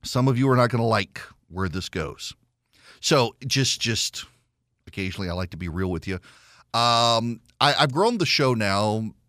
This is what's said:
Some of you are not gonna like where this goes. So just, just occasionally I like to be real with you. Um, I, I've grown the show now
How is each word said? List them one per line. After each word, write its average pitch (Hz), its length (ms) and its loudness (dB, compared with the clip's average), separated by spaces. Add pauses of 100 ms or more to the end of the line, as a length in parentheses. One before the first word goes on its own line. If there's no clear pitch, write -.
Some 131 240 0
of 127 100 2
you 135 120 2
are 131 60 6
not 123 140 4
gonna 117 180 0
like 107 340 0 (280)
where 92 200 -2
this 87 200 -6
goes. - 440 -8 (680)
So 127 360 2 (100)
just, 131 360 0
just - 440 -4 (640)
occasionally 95 420 -6
I 85 40 -4
like 90 160 -4
to 82 80 -14
be 87 100 -8
real 90 240 -2
with 82 160 -6
you. 95 80 -4 (580)
Um, 117 680 2 (180)
I, 139 180 4
I've 143 140 2
grown 214 260 2
the 170 80 0
show 131 280 2
now 107 580 0 (180)